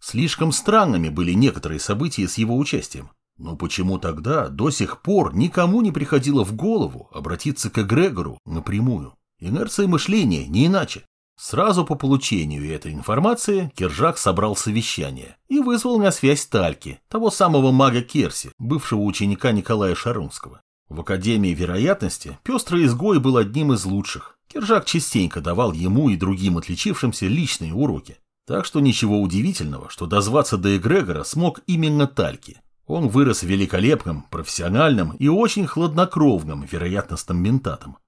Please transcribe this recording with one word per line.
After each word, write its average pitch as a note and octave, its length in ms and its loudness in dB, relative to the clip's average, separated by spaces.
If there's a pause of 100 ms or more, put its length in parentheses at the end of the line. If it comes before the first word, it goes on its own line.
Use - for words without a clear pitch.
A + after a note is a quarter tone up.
Слишком D#3+ 500 -2
странными C#3+ 600 2
были F2 200 -2
некоторые F#2 480 2
события G#2+ 480 -2
с - 120 -6
его A2+ 200 0
участием. D2 520 -4 (280)
Но D#2+ 160 -12
почему F2+ 440 -2
тогда E2 500 -4
до F#2 220 -2
сих - 320 -4
пор E3 340 0
никому F3 440 2
не G3+ 120 2
приходило C#3 520 2
в G#2 120 -6
голову C3 560 -2
обратиться - 580 -6
к - 80 -4
эгрегору G#2+ 640 0
напрямую? F#2+ 720 -4 (260)
Инерция A#2+ 460 -2
мышления, D3 600 2
не G2+ 200 4
иначе. F3+ 380 0 (320)
Сразу F3+ 480 2
по D3+ 120 -2
получению D#2+ 760 0
этой D2+ 220 -10
информации F3 800 0
Кержак F#2 420 0
собрал G2+ 400 0
совещание C#2 800 -4 (120)
и C4+ 100 2
вызвал A#3+ 400 2
на G3 140 4
связь D#3 340 2
Тальки, D#2+ 600 -2
того A3 220 0
самого D3 420 4
мага B2+ 300 4
Керси, F#2+ 560 -4
бывшего A#2+ 420 -2
ученика G2+ 520 0
Николая G2+ 420 0
Шарунского. - 680 -8 (260)
В D#2 120 -10
Академии G2 520 2
Вероятности F2+ 920 -2
пестрый F3 400 0
изгой D3 340 4
был B2+ 180 2
одним B2+ 360 2
из G2 120 0
лучших. - 540 -6 (100)
Кержак A3 380 0
частенько G2 540 0
давал F2 320 0
ему F#2+ 360 2
и G2 80 2
другим F#2 400 0
отличившимся G#2 720 -2
личные G2+ 480 -2
уроки. A2 420 -2 (300)
Так - 180 -4
что - 140 -4
ничего A2 420 4
удивительного, F#2 720 -2
что - 160 -10
дозваться G#2 500 2
до G2 200 2
эгрегора G2+ 480 0
смог E3 420 -2
именно D3+ 400 2
Тальки. - 540 -4 (260)
Он D3+ 220 -2
вырос A#2+ 340 2
великолепным, F#2+ 880 0
профессиональным F#2 880 0
и C#3 100 2
очень G3+ 380 2
хладнокровным D3 1040 0
вероятностным F2+ 720 -4
ментатом. G2+ 540 -2 (120)